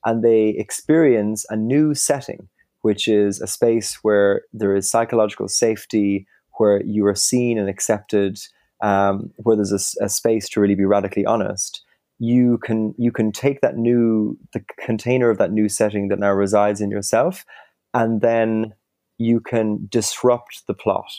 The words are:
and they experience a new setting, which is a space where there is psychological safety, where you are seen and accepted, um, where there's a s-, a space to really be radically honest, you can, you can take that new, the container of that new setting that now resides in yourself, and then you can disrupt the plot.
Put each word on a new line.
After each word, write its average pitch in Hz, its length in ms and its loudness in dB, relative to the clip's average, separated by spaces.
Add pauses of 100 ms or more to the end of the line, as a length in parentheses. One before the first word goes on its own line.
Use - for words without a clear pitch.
and 113 180 0
they 110 260 4
experience 110 1000 0
a 110 60 -6
new 139 380 0
setting, - 560 -4 (320)
which 107 260 0
is 104 340 2
a 104 60 -10
space 117 560 0
where 101 400 2 (100)
there 98 220 0
is 98 140 -2
psychological 113 580 0
safety, 101 800 -2 (300)
where 104 260 2
you 104 220 -2
are 101 100 2
seen 120 420 0
and 98 120 -2
accepted, 101 680 -2 (440)
um, 98 560 0
where 110 180 2
there's 101 160 0
a 101 40 0
s-, - 260 -4
a 104 80 -2
space 113 400 -2
to - 100 -2
really 101 160 4
be 98 80 0
radically 98 420 0
honest, 101 560 -4 (360)
you 120 400 2
can, 110 400 -4
you 120 160 0
can 110 180 0
take 139 300 -2
that - 160 0
new, 117 600 0 (140)
the 110 100 -8 (160)
container 120 520 0
of 104 80 2
that 95 160 0
new 107 160 0
setting 101 400 -2
that 98 100 -2
now 101 140 2
resides 101 480 2
in 101 100 -4
yourself, 113 540 -2 (480)
and 113 260 0
then 113 540 0 (440)
you 117 220 0
can 110 500 -2
disrupt - 800 -2
the - 60 -6
plot. - 440 -4